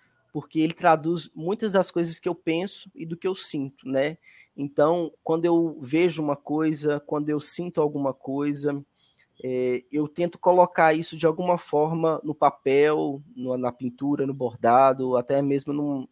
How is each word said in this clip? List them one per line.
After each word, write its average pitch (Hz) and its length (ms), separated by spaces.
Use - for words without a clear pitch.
porque 151 280
ele 160 120
traduz 160 640
muitas 190 380
das 190 180
coisas 170 280
que - 100
eu 170 60
penso 170 600
e 165 100
do 165 120
que - 100
eu 185 80
sinto, 139 540
né? 139 300
Então, 151 560
quando 165 200
eu 170 360
vejo 156 420
uma 143 140
coisa, 147 640
quando 147 280
eu 151 120
sinto 175 400
alguma 143 320
coisa, 143 720
é, 127 480
eu 151 160
tento 170 320
colocar 180 540
isso 160 240
de 160 100
alguma 175 300
forma 160 640
no 147 120
papel, 143 880
no, 127 220
na 123 160
pintura, 139 540
no 135 80
bordado, 127 720
ou 123 80
até 139 240
mesmo 139 320
num, 143 400